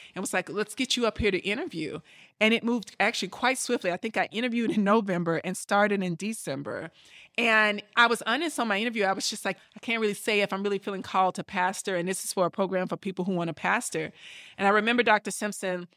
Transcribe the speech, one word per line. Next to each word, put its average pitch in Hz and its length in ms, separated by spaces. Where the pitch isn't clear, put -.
and 185 80
was 190 120
like, 185 160
"Let's 202 260
get - 220
you 240 100
up 208 100
here 214 140
to 185 80
interview." 185 640
And 220 120
it 226 80
moved 233 380
actually 202 300
quite 254 280
swiftly. - 320
I 175 60
think 220 220
I 180 160
interviewed 233 380
in 208 120
November 185 600
and 185 100
started 202 480
in 175 120
December. 147 760
And 214 440
I 233 120
was 233 160
honest 285 360
on 240 80
my 202 140
interview. 226 240
I 190 80
was - 160
just - 160
like, 190 120
"I - 60
can't 226 220
really 208 120
say 208 280
if 196 100
I'm 190 100
really 202 160
feeling 196 260
called 185 320
to 196 100
pastor, 190 500
and 170 100
this 190 200
is - 80
for 185 120
a 170 60
program 185 380
for 170 80
people 185 260
who 185 80
want 170 160
to 165 60
pastor." 180 580
And 196 100
I 196 40
remember 226 320
Doctor 208 280
Simpson 185 640